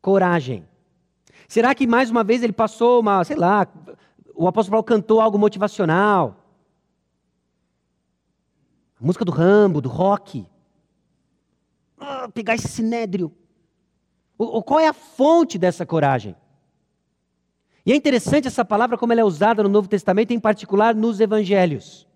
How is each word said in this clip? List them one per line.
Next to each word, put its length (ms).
Coragem. 640
Será 260
que 140
mais 240
uma 120
vez 200
ele 100
passou 460
uma, 240
sei 120
lá, 320
o 120
apóstolo 260
Paulo 100
cantou 360
algo 200
motivacional? 1040
A 40
música 200
do 60
Rambo, 500
do 80
rock. 560
Ah, 340
pegar 220
esse 140
sinédrio. 680
O, 220
o, 40
qual 160
é 80
a 60
fonte 640
dessa 280
coragem? 500
E 80
é 40
interessante 520
essa 180
palavra 320
como 160
ela 80
é 40
usada 380
no 60
Novo 180
Testamento, 440
em 80
particular 540
nos 260
Evangelhos. 960